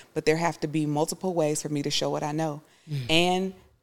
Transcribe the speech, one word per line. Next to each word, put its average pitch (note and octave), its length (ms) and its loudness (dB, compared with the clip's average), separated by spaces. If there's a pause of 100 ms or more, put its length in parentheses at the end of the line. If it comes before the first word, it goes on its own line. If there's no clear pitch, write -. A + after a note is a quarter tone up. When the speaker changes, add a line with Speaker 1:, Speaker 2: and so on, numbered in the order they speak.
(140)
Speaker 1:
but D#3 120 -4
there D#3 100 6
have E3 240 0
to D#3+ 80 -2
be D3+ 180 0
multiple D#3+ 480 -2
ways D#3 280 0
for D3+ 60 -8
me D3 140 -2
to D3 80 -2
show C#3+ 200 -2
what D3 120 -4
I D3 100 -4
know. D3+ 300 -4 (280)
Speaker 2:
Mm. C3+ 200 -4
Speaker 1:
And F#3 440 4 (280)